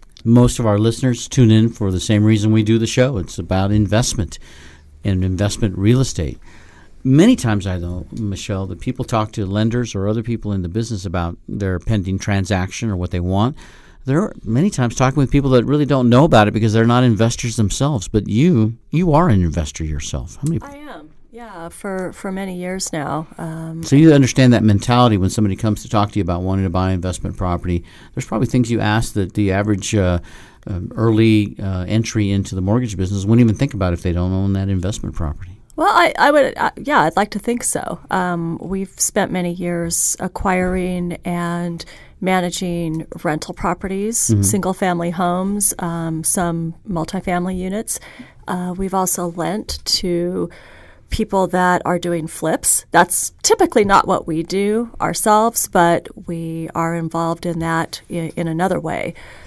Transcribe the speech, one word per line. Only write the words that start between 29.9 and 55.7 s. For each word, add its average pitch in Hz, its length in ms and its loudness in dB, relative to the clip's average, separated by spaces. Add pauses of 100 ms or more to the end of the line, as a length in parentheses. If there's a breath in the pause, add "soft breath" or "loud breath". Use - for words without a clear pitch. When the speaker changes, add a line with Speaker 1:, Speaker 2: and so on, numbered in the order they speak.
Speaker 1:
uh, 90 240 2 (480 loud breath)
um, 92 300 -8
early, 110 640 2
uh, 95 260 -4
entry 107 420 0
into 98 240 -2
the 92 60 -4
mortgage 104 380 0
business 95 260 -2
wouldn't 113 220 6
even 104 100 2
think 139 160 -2
about 92 220 0
if 85 80 -6
they 90 100 0
don't 90 220 0
own 98 200 0
that 95 140 -2
investment 95 460 -4
property. - 380 -6 (240)
Speaker 2:
Well, 320 120 0
I, 339 300 4
I 285 120 4
would, 294 280 2
uh, - 180 -2
yeah, 254 260 0
I'd 160 140 2
like 208 140 0
to - 80 -6
think 233 260 -4
so. - 360 -4 (100)
Um, 175 500 -2
we've 190 400 -8
spent - 320 0
many 175 200 -2
years 175 680 -4
acquiring 180 960 -2 (100)
and 175 580 -4 (380 loud breath)
managing 175 840 -2 (160)
rental 156 320 -4
properties, 196 760 -4
Speaker 1:
Mm-hmm. 104 140 4
Speaker 2:
single-family 180 680 0
homes, 185 680 0
um, 165 440 -4
some 165 520 -2 (140)
multifamily 180 680 -4
units. 190 420 -6 (480 loud breath)
Uh, 180 300 -4
we've 190 180 -4
also 185 380 -2
lent 175 540 -6
to 175 640 -2 (580 loud breath)
people 202 400 0
that 180 360 2
are 175 140 0
doing 170 300 -4
flips. - 640 -2
That's - 400 2 (100)
typically 339 420 4
not 196 220 4
what - 220 -2
we 165 160 -2
do 208 460 -2 (100)
ourselves, 220 640 2
but 170 400 4 (220)